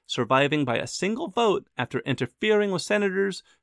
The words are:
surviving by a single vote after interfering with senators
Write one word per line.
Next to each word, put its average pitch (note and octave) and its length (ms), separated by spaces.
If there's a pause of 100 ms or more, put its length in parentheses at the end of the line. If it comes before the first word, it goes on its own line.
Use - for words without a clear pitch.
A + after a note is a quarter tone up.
surviving C#3 580
by A#2+ 140
a - 100
single A3+ 400
vote G#3+ 400 (100)
after B2 220
interfering G#3 720
with F3 120
senators G3 600 (200)